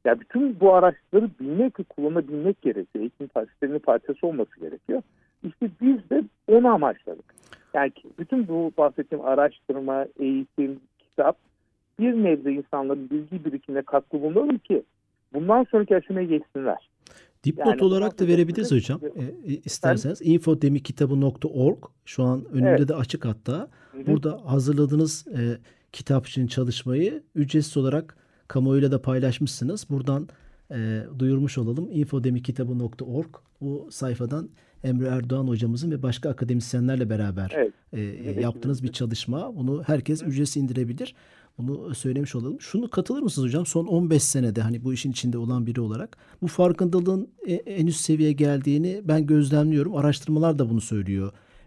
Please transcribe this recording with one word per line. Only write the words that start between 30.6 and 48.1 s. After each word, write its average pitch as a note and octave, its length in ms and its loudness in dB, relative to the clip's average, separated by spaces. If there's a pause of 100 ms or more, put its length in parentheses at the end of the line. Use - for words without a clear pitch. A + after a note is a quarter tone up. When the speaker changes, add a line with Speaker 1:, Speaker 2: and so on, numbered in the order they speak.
Speaker 2:
e, A2 300 -4 (180)
duyurmuş C3+ 400 0
olalım. B2+ 340 -2
infodemikitabı B2+ 880 -2
nokta A#2+ 260 -6
org. D3 300 -6 (260)
Bu C#3+ 300 -8
sayfadan B2+ 580 -6 (360)
Emre B2+ 220 0
Erdoğan B2+ 420 -2
hocamızın A#2+ 420 -2
ve C#3 120 -4
başka C3+ 280 -2
akademisyenlerle B2 800 -2
beraber, G2 460 -4
Speaker 1:
Evet. A#2 160 2 (200)
Speaker 2:
e, A2 80 -6
Speaker 1:
Evet. A#2+ 420 -6
Speaker 2:
yaptığınız B2+ 400 -4
bir B2 100 -4
çalışma. C3 640 -6
Bunu C#3 300 -2
herkes D3+ 360 0
Speaker 1:
Hı. - 40 -8
Speaker 2:
ücretsiz C#3+ 360 -2
indirebilir. B2+ 520 -4 (440)
Bunu C3+ 360 -6
söylemiş C3+ 400 -4
olalım. B2+ 260 -6
Şunu A3+ 300 -4
katılır B3+ 320 -2
mısınız C#3 260 0
hocam? D#3 180 0
Son E3+ 200 0
on E3+ 240 2
beş D3+ 120 4
senede A#2 380 0
hani A#2 240 -2
bu C3 80 -2
işin B2+ 180 -4
içinde A#2+ 280 -2
olan A#2 280 -2
biri A#2+ 140 -2
olarak A2+ 360 -6 (260)
bu F3+ 40 0
farkındalığın F3+ 840 2 (180)
e-, F3 80 -2
en F#3 320 -2
üst E3 140 0
seviyeye D#3 320 2